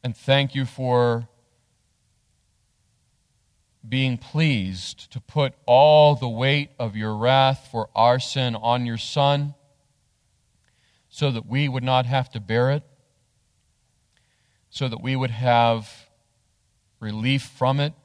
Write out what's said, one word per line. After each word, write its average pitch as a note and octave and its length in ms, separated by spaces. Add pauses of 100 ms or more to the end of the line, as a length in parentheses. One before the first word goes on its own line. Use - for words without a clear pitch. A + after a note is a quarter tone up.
And A#2 100
thank C#3 420
you C3+ 100
for A#2+ 640 (2500)
being B2+ 300
pleased A2 960
to - 80
put C#3 320 (120)
all D3 500
the B2 120
weight C3+ 500
of G#2+ 200
your G#2+ 180
wrath C3 560
for A2+ 240
our A#2+ 240
sin B2+ 380
on A#2+ 280
your A#2 120
Son, C#3+ 580 (1500)
so C#3+ 240
that A#2 140
we C3+ 240
would B2+ 140
not B2+ 220
have B2+ 260
to A2 100
bear A#2 300
it, D3 120 (1900)
so C3 200
that A2+ 120
we C3 140
would C3 160
have A#2 580 (1080)
relief A2+ 440
from C3+ 360
it D3 140 (120)